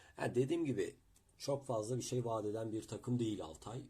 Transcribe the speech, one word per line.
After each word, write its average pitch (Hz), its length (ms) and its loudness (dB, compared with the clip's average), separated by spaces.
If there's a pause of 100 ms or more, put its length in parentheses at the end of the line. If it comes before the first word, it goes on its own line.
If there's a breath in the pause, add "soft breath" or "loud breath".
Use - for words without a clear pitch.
(180 loud breath)
Yani 123 180 0
dediğim 151 300 4
gibi 101 300 0 (420)
çok 139 280 -2
fazla 113 320 0
bir 113 60 -2
şey 123 220 0
vaat 113 200 0
eden 110 260 -2
bir 107 160 -4
takım 123 320 0
değil 104 240 0
Altay. 104 460 -10